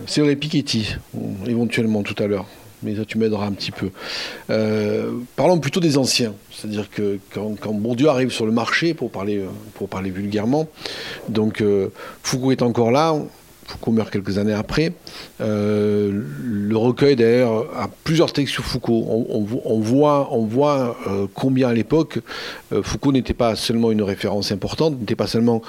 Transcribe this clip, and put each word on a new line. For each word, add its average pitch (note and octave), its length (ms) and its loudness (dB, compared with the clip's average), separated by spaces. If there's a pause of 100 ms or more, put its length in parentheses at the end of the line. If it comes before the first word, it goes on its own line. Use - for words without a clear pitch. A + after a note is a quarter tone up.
c'est D3 300 2
Piketty, C#3+ 600 -2 (500)
éventuellement A2+ 560 0
tout G#2+ 200 -6
à G#2+ 40 2
l'heure. G2 200 -2 (360)
Mais G#2+ 140 -4
ça, A2 80 -4
tu - 120 -6
m'aideras G#2+ 300 2
un G2+ 60 -2
petit - 180 -6
peu. - 200 -6 (600)
Euh, G#2+ 640 0 (240)
parlons E3 240 4
plutôt C#3+ 200 -2
des D3+ 160 2
anciens. A#2+ 380 0 (160)
C'est-à-dire G#2 400 -8
que G2+ 300 -2 (120)
quand, G#2 260 -4
quand G#2+ 140 -6
Bourdieu A#2+ 360 2
arrive B2+ 220 2
sur A2+ 140 -2
le A2 80 2
marché, A#2+ 400 0
pour C#3 200 -4
parler, G2+ 260 -2
euh, F#2+ 80 -4 (280)
pour G2 140 -8
parler F#2+ 220 -4
vulgairement, G#2 580 0 (600)
donc, G#2+ 340 0
euh, G2 280 4 (340)
Foucault C3 260 0
est C3 120 2
encore A#2 280 4
là. D#3 240 4 (500)
Foucault - 280 -4
meurt A2 180 2
quelques G2 280 -2
années G#2 140 2
après. D3+ 400 0 (480)
Euh, G#2 840 0 (180)
le G#2+ 340 -2
recueil, B2+ 380 4
d'ailleurs, A#2 540 4 (100)
a G2+ 100 -4 (140)
plusieurs D#3 300 2
textes C#3 200 0
sur B2 120 -6
Foucault. A#2 440 0
On, A2+ 220 0
on, G#2+ 340 -2
on A2 140 2
voit, C#3 540 4
on A2+ 120 0
voit, B2+ 520 2 (100)
euh, G2 260 -2
combien C3 360 2
à A#2 40 2
l'époque, B2 460 2 (540)
euh, G2+ 100 2
Foucault - 300 0
n'était C3 200 2
pas A2+ 220 2
seulement A#2 380 2
une G#2+ 100 2
référence G2 480 -2
importante, C3 480 -2
n'était G#2+ 160 -4
pas G#2 140 -2
seulement A#2 400 2